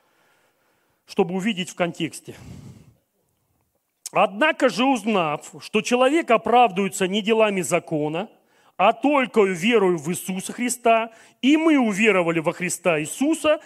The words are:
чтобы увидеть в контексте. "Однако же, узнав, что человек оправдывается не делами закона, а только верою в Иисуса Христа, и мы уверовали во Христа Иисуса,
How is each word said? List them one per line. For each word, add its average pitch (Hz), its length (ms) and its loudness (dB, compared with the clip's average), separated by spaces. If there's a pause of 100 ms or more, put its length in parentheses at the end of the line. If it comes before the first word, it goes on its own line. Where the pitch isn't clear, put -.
(1080)
чтобы 180 280 -2
увидеть 185 360 -4
в - 60 -20
контексте. - 580 -6 (1800)
"Однако 285 580 0
же, 202 160 -2
узнав, 202 760 -2
что - 220 -4
человек 262 500 2
оправдывается 214 720 2
не 202 160 -2
делами 208 380 0
закона, 160 680 -4 (480)
а 202 160 4
только 247 500 2
верою 190 540 2
в 151 140 -6
Иисуса 185 420 -8
Христа, 226 600 0 (300)
и 285 140 4
мы 320 220 4
уверовали 190 600 2
во 165 120 -2
Христа 170 480 -2
Иисуса, 302 640 -2